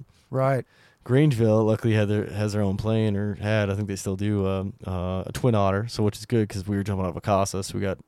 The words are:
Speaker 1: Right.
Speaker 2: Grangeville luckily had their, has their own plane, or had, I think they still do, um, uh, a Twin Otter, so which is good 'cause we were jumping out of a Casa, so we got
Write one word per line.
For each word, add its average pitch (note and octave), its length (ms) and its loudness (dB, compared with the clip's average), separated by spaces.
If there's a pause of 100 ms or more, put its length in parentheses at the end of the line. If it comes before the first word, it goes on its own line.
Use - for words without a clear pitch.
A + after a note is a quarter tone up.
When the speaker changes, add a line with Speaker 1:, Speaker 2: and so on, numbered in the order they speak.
(320)
Speaker 1:
Right. C3 340 0 (380)
Speaker 2:
Grangeville A#2 640 4
luckily A2 300 2
had G#2 120 4
their, G#2 200 0
has G#2 260 -4
their G#2 100 0
own G2 140 0
plane, A2 400 0
or G#2 180 -4
had, G#2 340 0
I G2 60 0
think G#2 140 -4
they G2 80 -4
still G2 180 -4
do, G2+ 320 0
um, F#2+ 260 -2 (140)
uh, F#2 400 -4
a - 60 -10
Twin B2 200 2
Otter, G2+ 360 2
so - 120 -6
which G#2 160 0
is - 80 -14
good A2 240 2
'cause F#2+ 160 -8
we G2+ 120 -2
were G2 60 0
jumping F#2+ 220 -2
out F2+ 40 -2
of E2 80 -8
a - 40 -10
Casa, G2 400 2
so - 140 -8
we G2 60 -4
got G2 260 -4